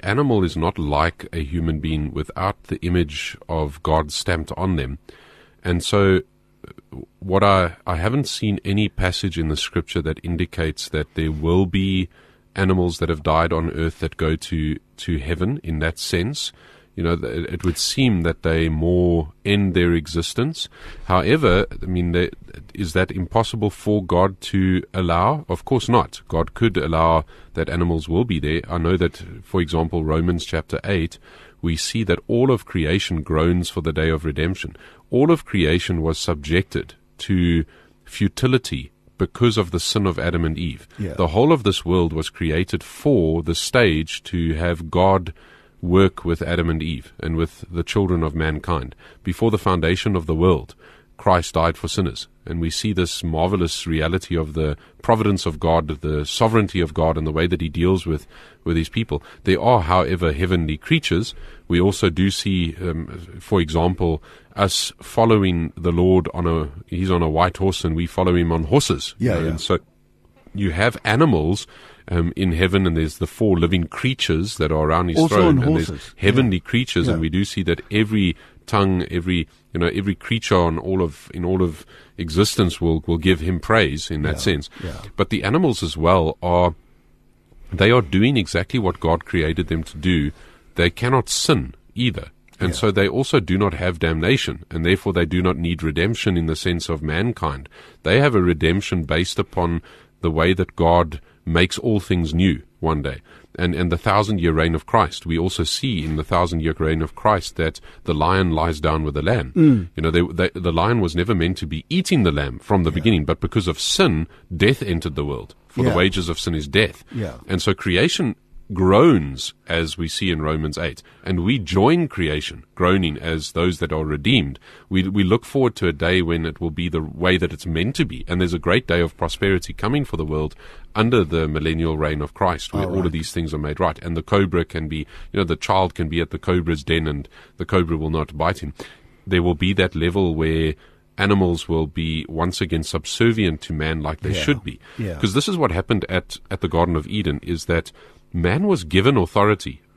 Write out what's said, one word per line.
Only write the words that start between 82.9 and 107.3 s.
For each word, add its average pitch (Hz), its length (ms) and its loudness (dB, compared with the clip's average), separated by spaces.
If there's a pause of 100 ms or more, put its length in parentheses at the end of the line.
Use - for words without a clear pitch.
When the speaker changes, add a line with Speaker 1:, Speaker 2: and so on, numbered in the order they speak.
Speaker 1:
will 85 100 2
give 85 220 2
him 85 200 -2
praise 82 520 0
in 76 120 -2
that 76 120 -2
Speaker 2:
Yeah, - 40 -8
Speaker 1:
sense. 78 300 -2 (140)
Speaker 2:
yeah. 85 140 -10 (180)
Speaker 1:
But 101 140 -2
the - 140 -2
animals 139 400 2
as 76 120 -4
well 80 460 4
are, 87 320 2 (960)
they 98 200 4
are 123 100 6
doing 101 360 2
exactly 92 420 -2
what 92 200 -2
God 82 260 0
created 82 420 -2
them 82 160 -4
to - 140 -16
do. 76 340 0 (440)
They 87 140 2
cannot 123 400 0
sin 73 460 0 (200)
either. 120 340 -4 (300)
And 92 100 0
Speaker 2:
Yeah. - 60 -2
Speaker 1:
so 107 160 2
they 98 160 2
also 131 320 0
do 90 180 0
not 98 180 0
have 87 240 -2
damnation, 82 680 0
and 82 160 -4
therefore 95 280 2
they 85 120 2
do 90 160 0
not 90 160 2
need 85 240 -2
redemption 85 560 0
in 82 100 0
the 80 80 -2
sense 85 340 -2
of 78 120 -4
mankind. 78 680 -4 (340)
They 101 160 4
have 139 160 4
a 95 60 6
redemption 87 640 2
based 80 360 -2
upon 85 420 -2 (400)
the 82 100 0
way 82 220 4
that 90 220 -2
God 85 440 4 (240)
makes 85 360 2
all 107 200 0
things 82 360 0
new 90 260 2 (180)
one 78 220 0
day. 65 200 -6 (340)
And, 90 180 0
and 85 180 0
the 85 60 0
thousand-year 98 560 2
reign 80 220 2
of 76 100 -6
Christ, 101 400 0
we 82 140 -2
also 90 240 -2
see 90 420 -4
in 78 100 -4
the 78 80 -2
thousand-year 82 540 0
reign 80 240 0
of 78 140 -6
Christ - 400 0